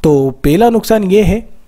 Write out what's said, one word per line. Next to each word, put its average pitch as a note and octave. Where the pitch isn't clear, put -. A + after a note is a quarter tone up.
तो C#3
पहला F#3
नुकसान A3
ये G#3
है G3